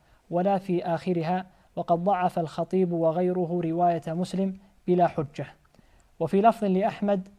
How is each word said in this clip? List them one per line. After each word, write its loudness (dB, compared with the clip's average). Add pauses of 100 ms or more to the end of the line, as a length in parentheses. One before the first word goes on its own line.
(300)
ولا 2
في -2
آخرها'". -2 (300)
وقد 0
ضعف 0
الخطيب 0
وغيره 0
رواية 0
مسلم -4 (280)
بلا 4
حجة. -4 (760)
وفي 2
لفظ 4
لأحمد 0 (100)